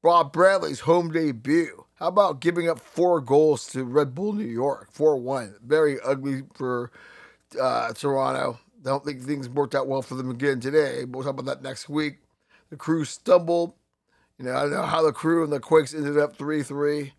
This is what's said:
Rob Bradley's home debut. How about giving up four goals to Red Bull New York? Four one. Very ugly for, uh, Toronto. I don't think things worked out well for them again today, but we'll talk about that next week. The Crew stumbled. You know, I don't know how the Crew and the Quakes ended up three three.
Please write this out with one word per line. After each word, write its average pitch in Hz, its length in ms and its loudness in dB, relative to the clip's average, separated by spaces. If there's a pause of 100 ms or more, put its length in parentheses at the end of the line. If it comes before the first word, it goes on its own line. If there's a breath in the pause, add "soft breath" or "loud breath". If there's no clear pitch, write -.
Rob 170 300 4
Bradley's 170 480 2
home 170 300 2
debut. 151 840 -2
How 170 140 -4
about 180 320 2
giving 170 280 0
up 165 120 -2
four 175 420 2
goals 147 460 4
to 131 160 -6
Red 131 300 0
Bull 202 200 -4
New 214 100 -6
York? 120 480 -4
Four 151 240 4
one. 123 380 -6 (100)
Very 147 360 2
ugly 135 420 -4 (100)
for, 123 380 -6 (680 loud breath)
uh, 120 360 0
Toronto. 131 640 -2 (260)
I 135 40 -4
don't 139 160 -2
think 135 180 -8
things 135 260 -6
worked 139 280 -2
out 135 100 0
well 135 160 -2
for 127 140 -10
them 131 120 -6
again 127 300 0
today, 135 460 0
but 127 140 -10
we'll 135 60 -8
talk 135 140 -6
about 135 240 -8
that - 0 -
next 131 260 -12
week. 147 300 -4 (520 soft breath)
The 156 60 -16
Crew 160 280 -2
stumbled. 170 680 2 (640)
You 127 80 -10
know, 127 100 -4
I 135 60 0
don't 143 100 -2
know - 100 -2
how 160 200 0
the 151 100 4
Crew 165 320 0
and 147 80 -4
the 139 80 -4
Quakes 156 340 2
ended 147 240 -2
up 147 160 0
three 147 300 -4
three. 147 540 -4